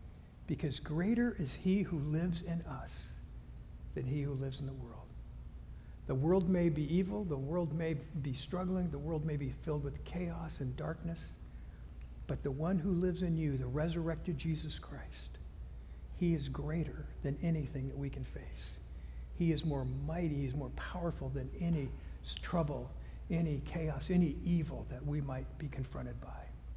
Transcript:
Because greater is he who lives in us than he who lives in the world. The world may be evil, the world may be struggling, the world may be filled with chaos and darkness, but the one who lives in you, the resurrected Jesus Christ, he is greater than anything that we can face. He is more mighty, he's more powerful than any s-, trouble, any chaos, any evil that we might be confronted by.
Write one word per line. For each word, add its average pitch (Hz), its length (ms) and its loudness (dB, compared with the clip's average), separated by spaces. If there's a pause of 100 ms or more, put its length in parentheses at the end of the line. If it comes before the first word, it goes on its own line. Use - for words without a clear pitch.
(480)
Because 147 320 0
greater 220 580 4
is 135 160 -2
he 190 280 6
who 160 180 2
lives 165 420 2
in 170 200 0
us - 500 -6 (840)
than 127 100 0
he 143 180 2
who 143 120 0
lives 131 240 -2
in 135 80 -2
the 135 60 -4
world. 120 340 -8 (1000)
The 139 80 2
world 170 320 6
may 175 200 6
be 151 240 2
evil, 196 300 4
the 160 140 0
world 147 360 2
may 160 220 2 (280)
be 139 100 0
struggling, 180 580 0
the 143 80 -4
world 151 260 0
may 151 120 2
be 135 260 0
filled 147 220 0
with 139 200 -4
chaos 165 540 -2
and 127 180 -2
darkness, 160 600 -4 (920)
but 131 160 -2
the 143 80 0
one 160 260 2
who 180 140 4
lives 180 320 4
in 165 140 4
you, 147 200 4
the 127 100 2
resurrected 165 680 2
Jesus 156 440 -2
Christ, - 580 -10 (800)
he 170 180 6
is 135 140 0
greater 147 580 -2 (160)
than 143 180 0
anything 147 460 2
that 135 100 -4
we 139 140 -2
can 131 140 -2
face. - 540 -8 (600)
He 170 140 8
is 147 120 2
more 139 220 2 (220)
mighty, 160 320 2
he's 135 160 0
more 131 140 -2
powerful 165 580 -2
than 135 200 0 (120)
any 160 280 4 (360)
s-, - 100 -4
trouble, 147 560 0 (400)
any 165 340 4
chaos, 160 460 -2
any 180 240 8 (100)
evil 156 460 2
that 131 160 -4
we 147 140 2
might 131 260 -2 (100)
be 147 120 -4
confronted 123 520 -4
by. - 100 -8 (460)